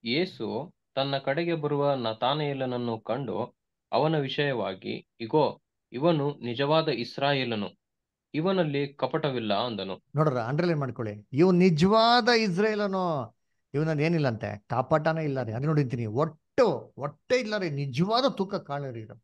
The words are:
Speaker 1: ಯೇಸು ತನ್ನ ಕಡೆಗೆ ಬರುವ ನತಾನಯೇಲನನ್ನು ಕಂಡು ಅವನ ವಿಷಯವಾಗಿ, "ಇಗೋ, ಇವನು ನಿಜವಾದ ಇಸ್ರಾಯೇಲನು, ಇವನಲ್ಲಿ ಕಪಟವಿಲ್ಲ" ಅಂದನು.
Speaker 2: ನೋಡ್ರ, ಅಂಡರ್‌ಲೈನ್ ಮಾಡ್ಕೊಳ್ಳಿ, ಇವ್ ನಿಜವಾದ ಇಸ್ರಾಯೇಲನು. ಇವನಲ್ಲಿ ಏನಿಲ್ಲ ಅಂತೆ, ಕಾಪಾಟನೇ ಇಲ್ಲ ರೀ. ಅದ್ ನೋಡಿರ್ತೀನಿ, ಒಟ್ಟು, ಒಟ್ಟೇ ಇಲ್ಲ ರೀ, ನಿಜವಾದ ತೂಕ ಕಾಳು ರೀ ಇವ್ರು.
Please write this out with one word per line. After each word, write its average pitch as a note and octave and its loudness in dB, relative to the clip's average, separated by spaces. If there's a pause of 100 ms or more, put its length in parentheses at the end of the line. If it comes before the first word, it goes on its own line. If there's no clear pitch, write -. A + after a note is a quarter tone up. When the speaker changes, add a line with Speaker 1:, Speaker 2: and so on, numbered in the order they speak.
Speaker 1:
ಯೇಸು C3 -2 (220)
ತನ್ನ C#3 -2
ಕಡೆಗೆ E3+ -2
ಬರುವ C#3+ 0
ನತಾನಯೇಲನನ್ನು B2 -2
ಕಂಡು A2 -6 (280)
ಅವನ D3+ 2
ವಿಷಯವಾಗಿ, A#2 -4 (120)
"ಇಗೋ, A#2 0 (300)
ಇವನು D3 0
ನಿಜವಾದ C#3+ 0
ಇಸ್ರಾಯೇಲನು, B2 -2 (560)
ಇವನಲ್ಲಿ D#3 0
ಕಪಟವಿಲ್ಲ" C3 -2
ಅಂದನು. G2+ -4 (120)
Speaker 2:
ನೋಡ್ರ, D3 2
ಅಂಡರ್‌ಲೈನ್ D3 -2
ಮಾಡ್ಕೊಳ್ಳಿ, A2+ -6
ಇವ್ F3+ 6
ನಿಜವಾದ G#3 6
ಇಸ್ರಾಯೇಲನು. G3 0 (380)
ಇವನಲ್ಲಿ D3+ 0
ಏನಿಲ್ಲ D#3+ 2
ಅಂತೆ, G#2 -6
ಕಾಪಾಟನೇ D#3 0
ಇಲ್ಲ C3+ -2
ರೀ. A2+ -4
ಅದ್ B2 -4
ನೋಡಿರ್ತೀನಿ, C3+ 0
ಒಟ್ಟು, D3+ 0
ಒಟ್ಟೇ D3 -2
ಇಲ್ಲ G#3+ -2
ರೀ, F#3 -2
ನಿಜವಾದ D3 0 (140)
ತೂಕ G3 -4
ಕಾಳು C#3+ -6
ರೀ A2+ -10
ಇವ್ರು. A2 -14